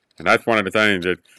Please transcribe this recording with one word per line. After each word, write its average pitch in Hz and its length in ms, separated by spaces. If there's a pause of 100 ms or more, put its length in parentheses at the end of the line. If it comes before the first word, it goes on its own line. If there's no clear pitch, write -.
(180)
And 82 80
that's 113 180
one 113 140
of 98 80
the 95 40
things 101 360
that 90 140 (180)